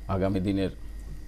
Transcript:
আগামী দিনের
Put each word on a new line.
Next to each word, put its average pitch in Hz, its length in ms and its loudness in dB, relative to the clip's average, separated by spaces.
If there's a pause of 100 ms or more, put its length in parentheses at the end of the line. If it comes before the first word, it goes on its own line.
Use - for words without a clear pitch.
আগামী 95 320 2
দিনের 95 300 2 (580)